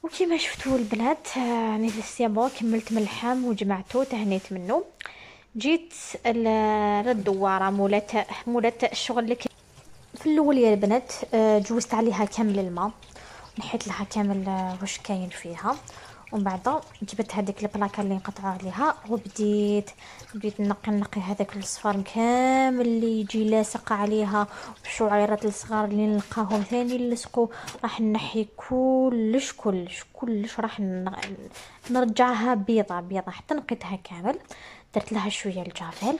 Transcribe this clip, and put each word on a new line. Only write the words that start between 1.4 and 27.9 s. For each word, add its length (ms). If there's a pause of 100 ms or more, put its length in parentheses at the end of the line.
راني 160
في 100
السيبو 500 (120)
كملت 320
من 60
اللحم 460
وجمعته، 600
تهنيت 480
منه. 320 (720)
جيت 380 (320)
ال-، 800
للدواره 640
مولات، 400 (360)
مولات 380
الشغل 340
اللي 160
ك-، 140 (680)
في 120
الاول 320
يا 160
البنات، 380 (220)
آه، 240
جوزت 360
عليها 300
كامل 340
الماء، 320 (680)
نحيت 300
لها 160
كامل، 440
آه، 320
واش 180
كاين 300
فيها، 480 (560)
ومن 120
بعد 360 (220)
جبت 320
هذيك 280
البلاكه 380
اللي 140
نقطعوا 340
عليها، 460 (160)
وبديت، 800 (440)
بديت 260
نقي، 320
نقي 280
هذاك 360
الصفار 440 (140)
كامل 680
اللي 400
يجي 300
لاصق 420
عليها، 540 (380)
والشعيرات 600
الصغار 400
اللي 220
نلقاهم 560
ثاني 360
نلصقوا. 480 (360)
راح 180